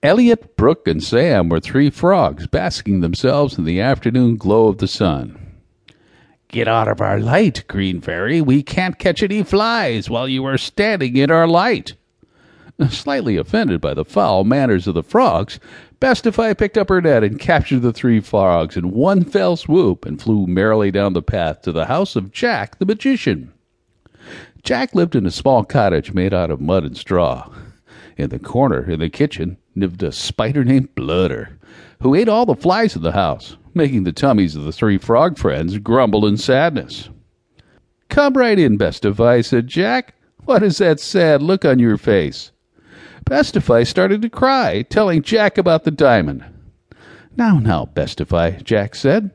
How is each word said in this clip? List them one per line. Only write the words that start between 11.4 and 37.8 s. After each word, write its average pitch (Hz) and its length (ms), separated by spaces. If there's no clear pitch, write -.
light." 175 500
Slightly 226 460
offended 101 460
by 71 120
the 80 120
foul 107 400
manners 113 420
of 95 60
the 80 100
frogs, 190 560
Bestify 226 540
picked 208 240
up 196 100
her 185 140
net 135 240
and 104 120
captured 143 440
the 120 100
three 113 300
frogs 90 560
in 90 140
one 175 340
fell 180 320
swoop 147 480
and 76 160
flew 104 260
merrily 101 420
down 98 220
the 85 100
path 80 420
to 90 100
the 80 140
house 170 280
of 98 160
Jack 180 480
the 190 60
magician. 202 680
Jack 247 320
lived 170 220
in 101 80
a 87 60
small 123 340
cottage 95 480
made 92 200
out 90 160
of 69 120
mud 85 240
and 64 100
straw. 85 540
In 71 140
the 62 100
corner, 87 500
in 80 100
the 82 100
kitchen, - 480
lived 92 260
a 82 100
spider 135 520
named 131 320
Bludder, 76 640
who 131 140
ate 220 120
all 220 200
the 151 80
flies 208 400
in 80 80
the 82 80
house, 85 460
making 131 300
the 87 60
tummies 98 440
of 73 80
the 78 80
three 104 260
frog 139 400
friends 82 400
grumble 107 480
in 104 100
sadness. 135 760